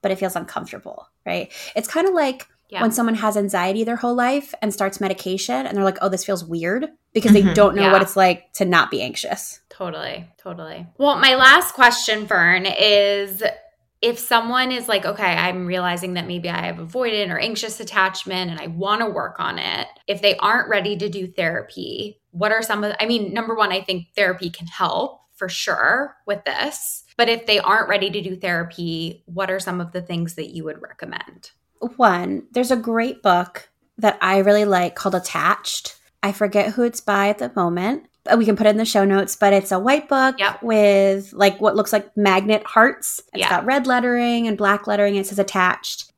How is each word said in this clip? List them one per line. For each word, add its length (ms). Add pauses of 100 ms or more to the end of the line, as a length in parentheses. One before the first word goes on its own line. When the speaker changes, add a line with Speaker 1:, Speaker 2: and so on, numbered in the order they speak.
Speaker 1:
but 100
it 80
feels 180
uncomfortable, 720 (180)
right? 260 (220)
It's 180
kinda 200
like 340 (240)
Speaker 2:
Yeah. 120
Speaker 1:
when 100
someone 240
has 200
anxiety 480
their 120
whole 180
life 480
and 100
starts 280
medication 680
and 100
they're 80
like, 160
"Oh, 80
this 160
feels 200
weird." 440 (240)
Because 200
they 100
Speaker 3:
Mm-hmm. 120
Speaker 1:
don't 220
know 140
what 80
Speaker 4:
Yeah. 40
Speaker 1:
it's 140
like 380
to 100
not 260
be 120
anxious. 680
Speaker 4:
Totally, 580 (160)
totally. 440 (120)
Well, 180
my 180
last 400
question, 520
Fern, 400
is 760 (580)
if 180
someone 540
is 160
like, 180
"Okay, 160 (100)
I'm 340
realizing 480
that 120
maybe 220
I 180
have 100
avoidant 560
or 60
anxious 420
attachment 680
and 100
I 80
wanna 400
work 300
on 200
it," 280 (220)
if 140
they 140
aren't 320
ready 280
to 120
do 200
therapy, 880 (140)
what 180
are 120
some 200
of, 160
I 80
mean, 260
number 220
one, 180
I 100
think 340
therapy 340
can 160
help 540 (160)
for 120
sure 680 (100)
with 180
this. 600 (120)
But 120
if 180
they 140
aren't 280
ready 220
to 120
do 140
therapy, 920
what 240
are 100
some 200
of 120
the 100
things 320
that 160
you 140
would 180
recommend? 680 (460)
Speaker 1:
One, 560
there's 180
a 60
great 460
book 460 (300)
that 220
I 180
really 260
like 300
called 200
Attached. 840 (260)
I 100
forget 400
who 100
it's 180
by 280
at 100
the 160
moment. 520 (260)
Uh, 40
we 80
can 100
put 140
it 20
in 60
the 80
show 200
notes, 300
but 180
it's 200
a 80
white 280
book 300
Speaker 4:
Yep. 240
Speaker 1:
with, 720
like, 280
what 140
looks 180
like 240
magnet 480
hearts. 560 (140)
It's 60
Speaker 4:
Yeah. 100
Speaker 1:
got 140
red 240
lettering 580
and 100
black 300
lettering. 300
It 100
says 140
Attached. 640 (140)